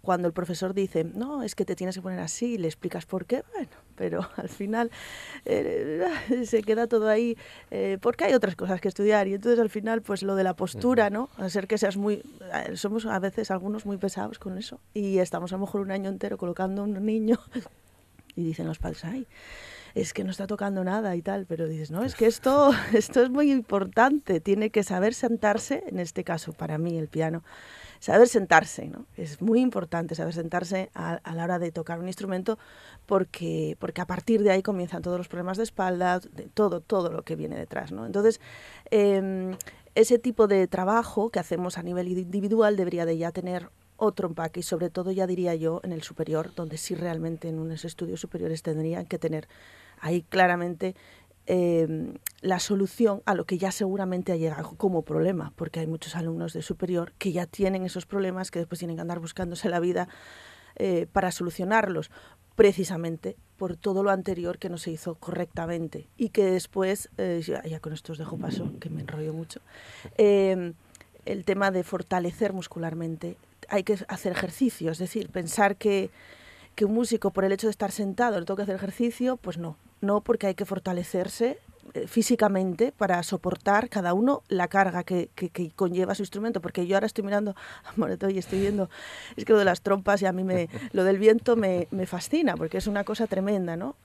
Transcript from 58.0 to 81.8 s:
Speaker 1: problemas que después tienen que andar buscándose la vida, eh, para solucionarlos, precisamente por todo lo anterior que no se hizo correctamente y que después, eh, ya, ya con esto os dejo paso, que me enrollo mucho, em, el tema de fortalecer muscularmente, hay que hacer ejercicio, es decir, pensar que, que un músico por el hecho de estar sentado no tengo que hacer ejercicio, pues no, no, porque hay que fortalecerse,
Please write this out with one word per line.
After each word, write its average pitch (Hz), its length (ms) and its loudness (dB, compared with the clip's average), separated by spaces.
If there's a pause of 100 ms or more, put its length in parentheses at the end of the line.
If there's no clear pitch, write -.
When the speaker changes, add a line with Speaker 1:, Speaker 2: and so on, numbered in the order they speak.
Speaker 1:
problemas 185 460 -4
que 175 80 -4
después 165 200 -6
tienen 170 160 -6
que 165 60 -10
andar 170 180 -6
buscándose 170 480 -6
la 175 140 2
vida, 180 260 0 (720)
eh, 175 340 0
para 190 200 2
solucionarlos, 180 800 0 (460)
precisamente 185 800 4 (220)
por 180 180 -4
todo 196 280 0
lo 202 80 4
anterior 175 480 -2
que 185 100 -6
no 175 80 -6
se 165 140 -8
hizo 160 240 -8
correctamente 165 1000 -6
y 226 140 -2
que 202 160 4
después, 190 720 0
eh, 180 280 -2
ya, 160 180 -4
ya 160 180 -8
con 151 100 -10
esto 156 220 -10
os 147 40 -10
dejo 156 200 -8
paso, - 420 -4
que 160 100 -10
me 156 120 -8
enrollo 156 320 -8
mucho, 165 260 -10 (580)
em, 190 560 4 (520)
el 196 200 -4
tema 196 260 2
de 180 120 0
fortalecer 180 720 -2
muscularmente, 165 800 -8 (340)
hay 202 140 0
que 202 140 0 (100)
hacer 185 240 -4
ejercicio, 175 600 -2
es 160 60 -6
decir, 180 320 -6
pensar 196 460 2
que, 196 340 2 (680)
que 214 100 2
un 208 80 0
músico 220 380 2
por 190 140 2
el 196 60 4
hecho 202 160 0
de 208 40 2
estar 202 200 -4
sentado 202 480 0
no 170 60 -6
tengo 196 120 -2
que 202 60 -4
hacer 196 120 -2
ejercicio, 240 600 -2
pues 170 200 -8
no, 165 200 -8 (240)
no, 208 200 2
porque 220 260 2
hay 190 80 0
que 202 100 -4
fortalecerse, 190 920 -2 (340)